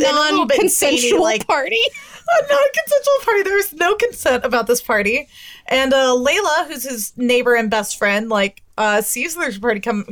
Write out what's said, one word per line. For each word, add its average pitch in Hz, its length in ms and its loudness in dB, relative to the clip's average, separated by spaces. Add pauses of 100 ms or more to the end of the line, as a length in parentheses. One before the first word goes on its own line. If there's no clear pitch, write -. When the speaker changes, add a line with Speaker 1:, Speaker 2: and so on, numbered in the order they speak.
Speaker 1:
a 269 40 4
Speaker 2:
and 285 100 2
a - 40 4
little 302 260 2
bit - 100 2
Speaker 1:
non-consensual 294 420 2 (120)
Speaker 2:
zany, 359 100 4
like, 330 260 0
Speaker 1:
party. 339 320 0
<laughs> 1077 500 -6
Speaker 2:
A 679 120 4 (100)
non-consensual 571 720 2
party. 403 220 0
There 381 120 0
was 392 180 -2
no 349 220 0
consent 302 480 0
about 233 220 -2
this 240 160 0
party. 226 460 -2 (400)
And, 262 260 0
uh, 262 240 4
Layla, 311 500 0
who's 294 160 -10
his 240 320 -8
neighbor 247 380 2
and 226 160 2
best 208 280 -2
friend, 208 300 0
like, 196 360 -2 (140)
uh, 208 240 2
sees 294 340 -6
there's 285 220 -4
a - 40 -14
party 220 200 -2
com-, 208 300 -4